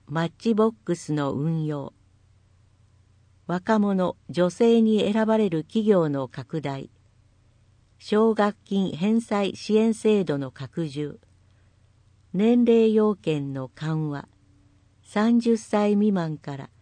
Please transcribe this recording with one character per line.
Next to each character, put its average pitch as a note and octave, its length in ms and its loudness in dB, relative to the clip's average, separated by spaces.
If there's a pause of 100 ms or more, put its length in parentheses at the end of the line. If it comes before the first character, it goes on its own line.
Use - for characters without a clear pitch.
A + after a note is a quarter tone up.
マ E3 180 -4
ッ E3 120 -6
チ A#3 160 0
ボ A3 160 2
ッ A3+ 60 -6 (100)
ク F3 120 -2
ス - 180 -6
の C#3+ 180 -2
運 D#3 320 -4
用。 D3 300 -8 (1500)
若 F3+ 320 0
者、 F#3+ 400 0 (100)
女 F3 220 0
性 A#3 320 4
に G#3+ 280 2
選 A3 140 0
ば A3 140 2
れ G#3 100 2
る D#3+ 160 -4
企 G#3+ 220 -4
業 F3 240 4
の C3+ 180 -4
拡 C#3+ 320 -10
大。 C3+ 300 -8 (1080)
奨 A3 360 0
学 G#3 200 0 (100)
金 G3 300 -2
返 G#3+ 280 0
済 G3+ 340 -4
支 G#3+ 220 0
援 A3 160 2
制 G#3+ 300 2
度 D3 120 -2
の C#3 140 -6
拡 D3+ 380 -8
充。 C#3+ 320 -8 (1120)
年 A#3 320 4
齢 A3+ 260 4
要 G#3+ 240 2
件 C#3+ 380 -4
の C3 200 -8
緩 D#3 360 -4
和。 C#3+ 180 -10 (760)
三 A#3 380 0
十 A#3 160 2
歳 G#3 380 0
未 G#3 180 2
満 E3 240 -2
か C#3+ 220 -12
ら - 120 -16 (100)